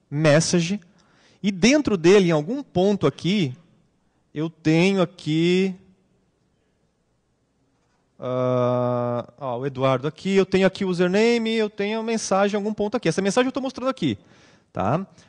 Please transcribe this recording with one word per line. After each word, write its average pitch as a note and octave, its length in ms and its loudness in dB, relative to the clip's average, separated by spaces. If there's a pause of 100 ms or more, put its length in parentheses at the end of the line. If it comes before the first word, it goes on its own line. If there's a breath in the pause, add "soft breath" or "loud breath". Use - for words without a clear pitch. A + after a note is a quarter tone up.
(100)
message. D#3+ 720 2 (640 soft breath)
E G3+ 100 -2
dentro A3 420 2
dele, F3+ 340 4
em - 20 2
algum E3+ 320 -2
ponto F#3+ 440 0
aqui, E3 480 -2 (760)
eu D3+ 160 -6
tenho F3 540 2
aqui, F3+ 720 0 (2500)
ah, B2 1160 -2
ó, B2+ 220 -8
o C3 80 -8
Eduardo C3 420 0
aqui, F#3+ 280 -4
eu F#3+ 100 4
tenho F#3+ 200 2
aqui F#3 200 -2
o - 20 0
username, A3 680 0
eu G#3+ 140 0
tenho G#3 320 -6
a - 20 -6
mensagem G#3 520 -2
em G#3 100 -2
algum A3 80 -4
ponto G#3 240 -4
aqui. E3+ 140 -2
Essa F3 100 -2
mensagem G3+ 280 0
eu B3+ 40 -4
tô C#4 80 -6
mostrando B3+ 300 -6
aqui, D3 260 -2 (560 soft breath)
tá? C#3 340 -2 (220 soft breath)